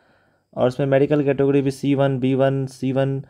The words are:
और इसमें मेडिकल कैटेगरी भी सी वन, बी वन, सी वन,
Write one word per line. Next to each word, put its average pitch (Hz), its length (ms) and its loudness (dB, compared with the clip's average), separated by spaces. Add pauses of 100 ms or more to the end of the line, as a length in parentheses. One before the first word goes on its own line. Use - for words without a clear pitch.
(560)
और 123 120 2
इसमें 135 180 -2
मेडिकल 139 380 2
कैटेगरी 139 380 2
भी 135 80 -2
सी 139 240 -2
वन, 135 240 0
बी 131 160 0
वन, 135 320 0
सी 131 260 -6
वन, 135 380 -2